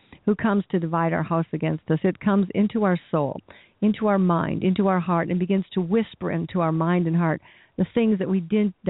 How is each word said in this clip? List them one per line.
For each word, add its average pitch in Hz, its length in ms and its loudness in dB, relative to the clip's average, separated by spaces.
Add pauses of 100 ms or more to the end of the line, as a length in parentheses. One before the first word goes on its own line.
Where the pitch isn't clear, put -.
(260)
who 208 100 2
comes 202 360 0
to 185 80 0
divide 165 340 -2
our 160 100 0
house 165 300 -2
against 156 360 -4
us. 160 140 0
It 185 160 0
comes 202 340 2
into 208 300 0
our 180 160 2 (120)
soul, 147 280 -2 (420)
into 214 260 2
our 202 120 2
mind, 175 440 0
into 190 240 2
our 185 120 2
heart, 170 300 0
and 175 100 -2
begins 185 340 0
to 190 80 -2
whisper 185 500 -2
into 165 300 -2
our 160 100 0
mind 165 360 2
and 160 80 0
heart 165 260 0 (360)
the 185 160 0
things 220 240 2
that 180 100 -4
we 190 120 0
didn't 202 340 0 (160)